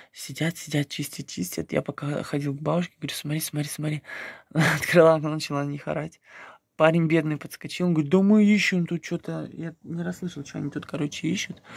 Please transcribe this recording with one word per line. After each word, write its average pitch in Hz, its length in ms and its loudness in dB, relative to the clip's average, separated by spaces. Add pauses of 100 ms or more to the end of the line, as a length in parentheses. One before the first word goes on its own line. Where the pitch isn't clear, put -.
(140)
Сидят, 151 440 -4
сидят, 147 320 -2
чистят, - 380 -10
чистят. - 460 -6
Я 143 100 2
пока 143 400 -6
ходил 143 320 -4
к 143 60 -12
бабушке, 165 380 -2
говорю: 139 160 -8
«Смотри, 151 260 -4
смотри, 147 280 -4
смотри». 151 320 -4 (260)
<laughs> - 260 -16
Она 151 220 4
открыла, 160 400 6
она 151 140 -2
начала 151 360 -4
на 143 60 -4
них 143 160 -10
орать. 151 320 -6 (580)
Парень 160 300 6
бедный 151 300 2
подскочил, - 500 -6
он 175 60 4
говорит: 151 180 0
«Да 190 100 6
мы 208 240 8
ищем 190 420 4
тут 170 160 -4
че-то». 165 500 -6
Я 165 300 -10
не 170 200 -8
расслышал, 175 400 -8
че - 160 -12
они 143 120 -4
тут, - 160 -8
короче, 147 420 -4
ищут. - 320 -4 (160)